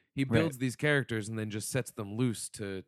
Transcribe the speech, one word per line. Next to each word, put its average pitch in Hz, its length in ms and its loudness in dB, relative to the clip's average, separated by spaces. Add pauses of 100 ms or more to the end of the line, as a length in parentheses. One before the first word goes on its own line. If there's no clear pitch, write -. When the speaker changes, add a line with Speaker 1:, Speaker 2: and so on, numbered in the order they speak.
(140)
Speaker 1:
He 135 100 2
Speaker 2:
Right. 139 160 6
Speaker 1:
builds 151 180 0
these 123 160 0
characters 120 540 2
and 110 100 -4
then 110 100 -2
just 104 220 -4
sets - 220 -2
them 104 240 -8
loose 117 380 0
to, 98 340 -6